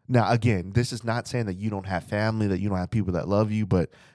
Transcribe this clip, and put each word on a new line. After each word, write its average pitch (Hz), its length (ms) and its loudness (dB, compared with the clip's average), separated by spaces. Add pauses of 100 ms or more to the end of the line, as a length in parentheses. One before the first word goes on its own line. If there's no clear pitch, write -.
Now, 117 240 4
again, 101 420 2
this 120 180 0
is 120 140 -10
not 117 220 -4
saying 120 180 -2
that 95 100 -4
you 104 140 -4
don't 98 160 -6
have 92 180 -2
family, 107 440 0
that 92 120 0
you 101 80 -2
don't 95 100 0
have 90 140 -4
people 95 220 0
that 82 160 -2
love 104 220 2
you, 107 140 0
but 92 240 2 (260)